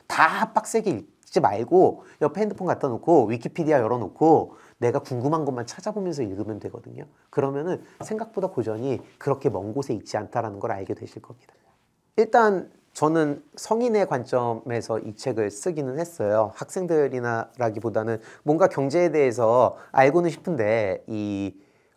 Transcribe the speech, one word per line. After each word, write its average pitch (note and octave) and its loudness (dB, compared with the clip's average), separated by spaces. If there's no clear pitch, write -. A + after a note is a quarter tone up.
다 F3+ 2
빡세게 A3 -2
읽지 - -4
말고 B2 4
옆에 D#3 0
핸드폰 G3+ -4
갖다 C#3+ -2
놓고 A#2+ 4
위키피디아 C#3+ 0
열어놓고 A#2+ 2
내가 A#2+ 0
궁금한 C#3 -2
것만 B2 -4
찾아보면서 F3+ -8
읽으면 G2+ -8
되거든요. - -14
그러면은 C#3 -4
생각보다 G#3+ -6
고전이 A2+ -4
그렇게 C#3 -2
먼 G2+ -6
곳에 C3+ -4
있지 - -6
않다라는 G#2+ -6
걸 A2+ -6
알게 G2 -6
되실 A2 -14
겁니다. - -20
일단 A3 2
저는 D#3 0
성인의 A3 0
관점에서 A#2+ -2
이 G#2+ -10
책을 G#2+ -2
쓰기는 D3 -6
했어요. G#2+ 0
학생들이나 C3 -2
라기보다는 A2 -2
뭔가 E3 2
경제에 D#3 2
대해서 A#2+ 4
알고는 D3+ 4
싶은데 A2 -2
이 G2+ -4